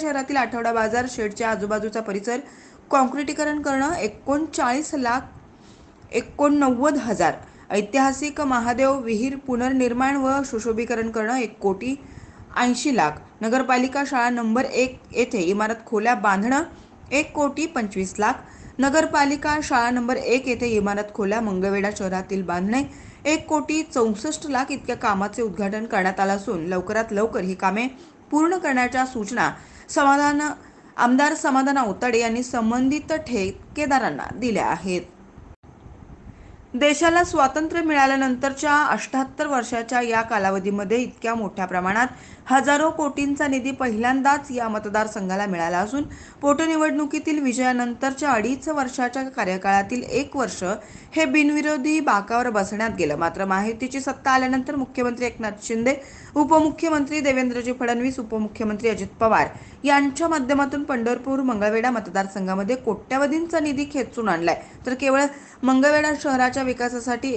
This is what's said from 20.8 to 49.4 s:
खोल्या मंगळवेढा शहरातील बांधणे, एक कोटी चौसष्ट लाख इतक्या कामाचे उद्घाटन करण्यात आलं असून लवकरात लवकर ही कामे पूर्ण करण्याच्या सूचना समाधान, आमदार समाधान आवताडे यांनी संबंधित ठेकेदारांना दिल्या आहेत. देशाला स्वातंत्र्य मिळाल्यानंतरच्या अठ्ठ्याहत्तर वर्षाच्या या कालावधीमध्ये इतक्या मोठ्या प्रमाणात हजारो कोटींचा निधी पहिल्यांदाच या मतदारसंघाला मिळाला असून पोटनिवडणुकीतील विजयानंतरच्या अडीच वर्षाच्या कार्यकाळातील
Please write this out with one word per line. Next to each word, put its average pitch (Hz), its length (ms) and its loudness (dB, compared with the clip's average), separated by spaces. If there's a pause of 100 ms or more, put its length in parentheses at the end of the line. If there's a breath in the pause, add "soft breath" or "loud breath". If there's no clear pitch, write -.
खोल्या 208 280 0
मंगळवेढा 196 560 0
शहरातील 190 460 -4
बांधणे, 185 400 0 (420 loud breath)
एक 311 220 0
कोटी 311 360 2 (100)
चौसष्ट 254 560 0
लाख 269 200 0
इतक्या 254 260 -6
कामाचे 208 460 -2
उद्घाटन 214 440 -2
करण्यात 190 340 0
आलं 196 160 2
असून 196 300 -4
लवकरात 185 460 -2
लवकर 220 300 0
ही 185 140 -2
कामे 202 320 0 (440 loud breath)
पूर्ण 320 260 4
करण्याच्या 262 480 0
सूचना 220 460 -2 (380 loud breath)
समाधान, 285 520 4 (560 loud breath)
आमदार 262 360 4
समाधान 277 440 2
आवताडे 233 420 0
यांनी 233 240 0
संबंधित 254 720 0
ठेकेदारांना 240 1120 -2 (120)
दिल्या 202 300 0
आहेत. 185 360 -2 (1700 loud breath)
देशाला 294 500 4
स्वातंत्र्य 320 580 0
मिळाल्यानंतरच्या 269 920 2
अठ्ठ्याहत्तर 269 760 0
वर्षाच्या 240 540 0
या 226 200 0
कालावधीमध्ये 202 760 0
इतक्या 233 380 -2
मोठ्या 202 300 -4
प्रमाणात 185 420 0 (380 loud breath)
हजारो 285 440 4
कोटींचा 285 580 0
निधी 269 240 0
पहिल्यांदाच 262 800 2
या 240 160 -2
मतदारसंघाला 214 800 -2
मिळाला 175 320 0
असून 226 260 0 (380 loud breath)
पोटनिवडणुकीतील 302 960 2
विजयानंतरच्या 254 920 0
अडीच 254 400 0
वर्षाच्या 262 540 -2
कार्यकाळातील 196 800 0